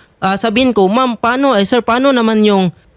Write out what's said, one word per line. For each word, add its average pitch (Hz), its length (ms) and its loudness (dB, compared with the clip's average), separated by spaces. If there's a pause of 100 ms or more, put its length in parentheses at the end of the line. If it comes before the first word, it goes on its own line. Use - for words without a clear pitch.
(200)
ah, 190 160 -2
sabihin 226 340 0
ko, 214 160 2
"Ma'am, 240 300 0
paano, 254 380 -2
eh, 202 100 0
sir, 233 180 0
paano 254 300 0
naman 220 300 0
yung, 196 280 2 (280)